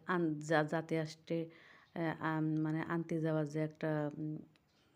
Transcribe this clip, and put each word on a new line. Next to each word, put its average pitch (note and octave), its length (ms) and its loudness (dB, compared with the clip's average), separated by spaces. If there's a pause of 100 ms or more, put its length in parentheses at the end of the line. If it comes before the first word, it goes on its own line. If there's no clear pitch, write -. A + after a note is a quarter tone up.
আন-, F3 320 2
যা-, D3+ 240 4
যাতে D#3+ 360 0
আসতে, D#3+ 500 -4 (460)
আহ, E3 280 -2
আন-, D#3 360 2
মানে D#3 220 0
আনতে E3 400 -2
যাওয়ার D#3 260 2
যে D3 120 -4
একটা, D#3 580 -2
উম, D#3 200 -4 (580)